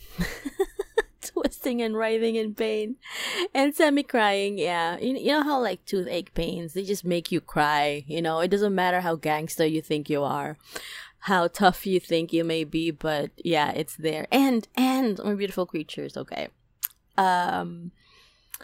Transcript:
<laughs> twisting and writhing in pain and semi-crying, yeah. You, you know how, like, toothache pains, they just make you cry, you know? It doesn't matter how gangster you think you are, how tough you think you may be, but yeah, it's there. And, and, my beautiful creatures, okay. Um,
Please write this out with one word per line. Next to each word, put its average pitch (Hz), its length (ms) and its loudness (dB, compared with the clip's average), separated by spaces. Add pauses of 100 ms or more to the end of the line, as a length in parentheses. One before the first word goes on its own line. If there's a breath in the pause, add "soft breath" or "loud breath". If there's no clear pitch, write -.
(180)
<laughs> - 1040 -6
twisting 254 600 -2
and 220 140 -2
writhing 226 400 0
in 220 180 -2
pain 220 400 -4 (580 loud breath)
and 277 220 2
semi-crying, 214 840 2
yeah. 170 420 0
You, 262 200 -2
you 233 140 2
know 302 100 4
how, 285 180 0
like, 190 240 -2
toothache 180 480 -4
pains, 170 420 -4
they 196 100 -4
just 196 200 -4
make 175 280 -2
you 160 80 0
cry, 147 640 0
you 156 160 -4
know? 160 160 0
It 180 140 2
doesn't 202 220 2
matter 180 260 2
how 170 160 0
gangster 156 500 0
you 156 160 0
think 151 260 -2
you 143 140 0
are, 143 360 -4 (600 loud breath)
how 180 300 2
tough 185 400 4
you 185 100 4
think 165 340 0
you 165 120 2
may 165 180 0
be, 160 300 -2
but 147 440 -2
yeah, 151 360 2
it's - 240 -4
there. 156 340 -4
And, 262 460 4
and, 262 480 2
my 208 100 0
beautiful 190 320 -2
creatures, 151 500 -8
okay. - 340 -8 (680)
Um, 175 720 0 (720 loud breath)